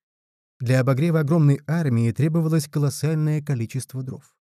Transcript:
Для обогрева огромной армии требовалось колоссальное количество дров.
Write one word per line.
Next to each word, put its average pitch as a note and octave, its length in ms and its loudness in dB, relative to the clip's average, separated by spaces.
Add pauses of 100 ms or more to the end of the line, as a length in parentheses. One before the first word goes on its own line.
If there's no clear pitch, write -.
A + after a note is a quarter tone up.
(580)
Для B2+ 220 0
обогрева C#3+ 400 2
огромной D3 460 4
армии B2 460 0
требовалось D#3+ 560 0
колоссальное D3+ 720 -2
количество C3 640 -6
дров. C3 340 -14 (120)